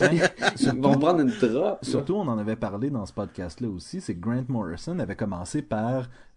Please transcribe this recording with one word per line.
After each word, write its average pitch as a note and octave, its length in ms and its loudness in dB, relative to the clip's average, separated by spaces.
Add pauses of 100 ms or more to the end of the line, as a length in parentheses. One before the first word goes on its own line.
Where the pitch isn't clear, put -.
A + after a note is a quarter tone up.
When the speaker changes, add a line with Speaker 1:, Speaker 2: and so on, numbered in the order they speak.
Speaker 1:
Ben, F3 120 6
Speaker 2:
ils E3+ 80 4
vont C#3 720 2
Speaker 1:
surtout, C#3 60 6
Speaker 2:
prendre D#3+ 220 4
une C3 100 4
drop, A2 220 2
là. F#3+ 300 0
Speaker 1:
surtout, C#3 320 0
on G3+ 140 0
en A2+ 100 0
avait G#2+ 180 -2
parlé G#2+ 320 -4
dans A2+ 160 -4
ce - 80 -12
podcast-là G2 560 -6
aussi, F2+ 320 -8
c'est G#2+ 140 -6
que F2 60 -10
Grant A#2+ 280 -2
Morrison A#2 500 -4
avait G2 180 -4
commencé F#2+ 440 -4
par B2 480 -2 (280)